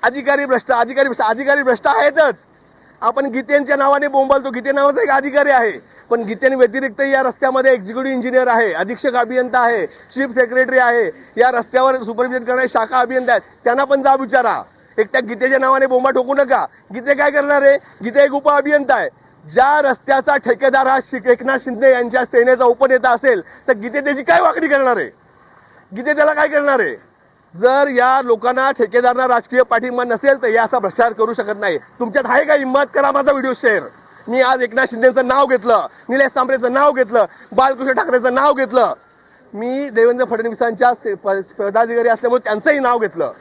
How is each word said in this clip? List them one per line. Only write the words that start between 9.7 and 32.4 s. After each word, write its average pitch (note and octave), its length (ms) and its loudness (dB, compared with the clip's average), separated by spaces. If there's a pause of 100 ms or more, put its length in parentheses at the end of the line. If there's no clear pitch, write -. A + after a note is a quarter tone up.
चीफ - 440 -8
सेक्रेटरी B3+ 480 0
आहे, A#3+ 280 2 (340)
या B3 100 4
रस्त्यावर B3+ 520 0
सुपरव्हिजन A#3+ 420 -6
करणारे B3+ 240 -2
शाखा A#3 320 0
अभियंता B3 320 -2
आहेत, G3+ 100 0 (220)
त्यांना B3+ 200 2
पण C#4 180 0
जाब C4+ 180 4
विचारा. A3+ 420 -2 (360)
एकट्या A3 300 0
गीतेच्या B3+ 300 -2
नावाने C4+ 280 2
बोंबा B3+ 240 0
ठोकू C4 240 -2
नका. B3+ 320 0 (280)
गीते B3 220 -2
काय D4 140 0
करणार C#4+ 320 0
आहे? C#4 140 6 (280)
गीते C4+ 200 2
एक C#4 80 0
उप C#4+ 160 -2
अभियंता C#4+ 460 2
आहे. F3+ 140 -2 (440)
ज्या C#4 300 4
रस्त्याचा C4+ 540 0
ठेकेदार C4 500 0
हा C4 160 2
शि-, B3 280 -4
एकनाथ B3+ 280 0
शिंदे C4 340 2
यांच्या B3 320 0
सेनेचा B3 400 2
उपनेता B3+ 460 2
असेल, A#3+ 320 0 (260)
तर C4+ 80 2
गीते A3 240 -6
त्याची C#4 220 -4
काय E4+ 180 4
वाकडी E4 280 0
करणार C4+ 280 2
आहे? D#3 100 -4 (920)
गीते B3+ 160 -4
त्याला D4+ 200 2
काय D4+ 160 0
करणार C#4+ 320 0
आहे? C#3 340 -6 (460)
जर C4+ 280 2
या C4 360 2
लोकांना, B3 460 0
ठेकेदारांना B3 640 0
राजकीय B3 280 0
पाठिंबा B3 420 -2
नसेल, B3+ 380 0
तर B3+ 40 -2
हे A3 100 0
असा A#3 220 0
भ्रष्टाचार A#3 340 0
करू A3+ 200 -2
शकत G#3 280 -6
नाही. F#3 180 -2
तुमच्यात A#3+ 500 -6
आहे C#4+ 160 2